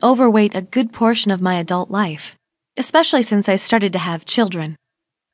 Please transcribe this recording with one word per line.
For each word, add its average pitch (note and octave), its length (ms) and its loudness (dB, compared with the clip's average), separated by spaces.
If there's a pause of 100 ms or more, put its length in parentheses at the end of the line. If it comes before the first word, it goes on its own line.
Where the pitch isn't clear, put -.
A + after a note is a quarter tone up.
overweight A3+ 520 4
a F#3+ 60 -6
good A3+ 300 -2
portion A3+ 400 0
of F#3 100 -2
my F#3 140 0
adult F3+ 340 -4
life, F3+ 460 -6 (400)
especially D4+ 480 2
since G#3 240 0
I F#3+ 80 2
started G3+ 380 0
to F#3 60 0
have E3 260 -6
children. F3 500 -4 (580)